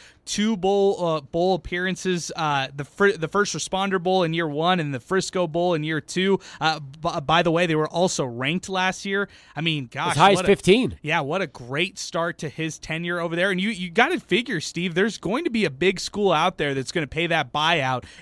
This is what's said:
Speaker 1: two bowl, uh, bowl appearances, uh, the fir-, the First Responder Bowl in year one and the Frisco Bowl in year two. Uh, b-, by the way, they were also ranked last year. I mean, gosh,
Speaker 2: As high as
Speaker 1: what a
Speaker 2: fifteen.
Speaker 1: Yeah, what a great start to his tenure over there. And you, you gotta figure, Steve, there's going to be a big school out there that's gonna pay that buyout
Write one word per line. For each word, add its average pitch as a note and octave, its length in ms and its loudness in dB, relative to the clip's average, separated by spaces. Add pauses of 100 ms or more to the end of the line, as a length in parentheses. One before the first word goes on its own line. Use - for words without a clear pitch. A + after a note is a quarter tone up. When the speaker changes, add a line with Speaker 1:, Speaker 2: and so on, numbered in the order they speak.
(240)
Speaker 1:
two G#3+ 320 0
bowl, G3 480 2
uh, D#3+ 160 0
bowl F3 360 0
appearances, F3+ 800 -4
uh, C#3+ 400 -2
the C#3 120 -8
fir-, G3 320 2
the D#3+ 100 -4
First G3+ 220 0
Responder F#3+ 500 -2
Bowl F#3 220 2
in D#3+ 100 0
year E3 140 0
one D#3+ 320 2
and D3 160 -2
the A#2+ 60 -6
Frisco F#3 480 -2
Bowl F3 260 2
in D3+ 80 0
year D#3 180 -2
two. F#3+ 380 2 (220)
Uh, D#3 180 2
b-, D3+ 480 -6
by D#3+ 160 6
the E3+ 80 2
way, E3+ 160 2
they E3 80 0
were D#3 140 0
also E3+ 360 0
ranked C3 440 -4
last F#3 360 -2
year. G3 240 -2 (280)
I D3 40 -6
mean, D3+ 300 -2
gosh, D#3+ 220 -2
Speaker 2:
As C#3 40 -2
high F3 140 8
as G3 60 6
Speaker 1:
what F3+ 80 0
a - 20 -4
Speaker 2:
fifteen. G3 560 4
Speaker 1:
Yeah, D#3 200 0
what D#3+ 200 -4
a D#3+ 60 -6
great C3+ 500 -6
start E3+ 400 -4
to D#3+ 100 -8
his D#3+ 300 -8
tenure F3 400 -6
over E3+ 160 -4
there. F3+ 160 2
And F3+ 100 -2
you, G#3 100 -2
you F3+ 200 -6
gotta A#3+ 300 2
figure, A#3+ 400 -2
Steve, F3 340 -4
there's G3 240 0
going A3 260 -2
to E4 60 -2
be A3 140 0
a D#3 60 0
big F3 280 0
school G3 320 0
out E3+ 280 2
there C#3+ 160 -2
that's C3+ 180 -4
gonna D3+ 160 -2
pay E3+ 180 -2
that D#3+ 260 -2
buyout D3 520 0 (180)